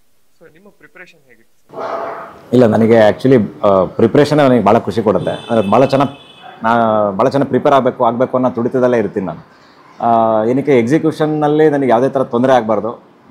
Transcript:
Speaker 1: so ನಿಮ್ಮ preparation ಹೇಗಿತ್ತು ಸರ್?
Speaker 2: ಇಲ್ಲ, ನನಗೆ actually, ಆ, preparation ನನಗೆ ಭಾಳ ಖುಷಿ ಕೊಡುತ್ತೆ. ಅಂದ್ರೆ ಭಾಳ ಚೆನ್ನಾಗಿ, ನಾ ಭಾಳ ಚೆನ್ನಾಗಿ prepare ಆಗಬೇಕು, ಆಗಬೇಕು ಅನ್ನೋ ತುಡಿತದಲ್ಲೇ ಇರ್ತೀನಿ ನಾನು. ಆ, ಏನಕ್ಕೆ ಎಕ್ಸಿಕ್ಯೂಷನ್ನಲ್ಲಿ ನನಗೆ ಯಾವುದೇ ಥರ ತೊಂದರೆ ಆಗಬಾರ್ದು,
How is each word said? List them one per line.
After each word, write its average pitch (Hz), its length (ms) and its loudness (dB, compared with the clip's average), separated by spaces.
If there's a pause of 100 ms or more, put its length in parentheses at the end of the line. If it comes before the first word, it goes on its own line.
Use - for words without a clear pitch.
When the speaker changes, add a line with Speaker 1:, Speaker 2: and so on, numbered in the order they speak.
(380)
Speaker 1:
so 156 140 -20
ನಿಮ್ಮ 190 160 -20
preparation 170 600 -20
ಹೇಗಿತ್ತು - 480 -20
ಸರ್? - 800 -10
Speaker 2:
ಇಲ್ಲ, 123 120 6
ನನಗೆ 110 440 4
actually, 113 560 0
ಆ, 95 180 4
preparation 139 540 0
ನನಗೆ 127 260 2
ಭಾಳ 107 140 4
ಖುಷಿ 107 240 -4
ಕೊಡುತ್ತೆ. 92 280 0
ಅಂದ್ರೆ 107 400 -4
ಭಾಳ 120 140 4
ಚೆನ್ನಾಗಿ, - 540 -4 (240)
ನಾ 113 140 0 (340)
ಭಾಳ 107 180 0
ಚೆನ್ನಾಗಿ 139 200 -2
prepare 139 260 0
ಆಗಬೇಕು, 120 300 0
ಆಗಬೇಕು 120 320 -2
ಅನ್ನೋ 127 140 0
ತುಡಿತದಲ್ಲೇ 120 480 -2
ಇರ್ತೀನಿ 98 280 -4
ನಾನು. - 300 -14 (460)
ಆ, 113 420 0
ಏನಕ್ಕೆ 135 340 0
ಎಕ್ಸಿಕ್ಯೂಷನ್ನಲ್ಲಿ 151 920 0
ನನಗೆ 139 200 -2
ಯಾವುದೇ 120 180 2
ಥರ 131 160 -2
ತೊಂದರೆ 131 280 0
ಆಗಬಾರ್ದು, 110 640 -2 (140)